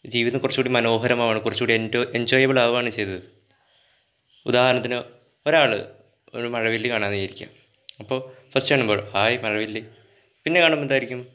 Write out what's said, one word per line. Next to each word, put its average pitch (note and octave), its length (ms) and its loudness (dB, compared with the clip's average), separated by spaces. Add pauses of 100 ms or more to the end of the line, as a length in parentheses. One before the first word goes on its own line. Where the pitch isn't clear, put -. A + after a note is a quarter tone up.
ജീവിതം A#2+ 340 0
കുറച്ചുകൂടി B2 300 -2
മനോഹരമാവാണ്, A#2 720 2
കുറച്ചുകൂടി A2+ 320 0
എൻജോ-, A2+ 420 -2
എൻജോയബിൾ C3 440 2
ആവുകയാണ് A#2+ 300 2
ചെയ്തത്. F#2+ 500 -8 (1040)
ഉദാഹരണത്തിന് B2 580 2 (440)
ഒരാൾ C#3+ 380 2 (480)
ഒരു A#2+ 140 -6
മഴവില്ല് A2+ 420 -2
കാണാമെന്ന് G#2 280 -2
വിചാരിക്കുക. - 300 -8 (520)
അപ്പോൾ C3 340 -8 (200)
ഫസ്റ്റ് C3+ 220 2
കാണുമ്പോൾ, G#2 340 0
"ഹായ് A2 280 2
മഴവില്ല്." G#2+ 440 -4 (600)
പിന്നെ E3+ 180 2
കാണുമ്പോൾ D#3 220 2
എന്തായിരിക്കും? B2+ 520 -4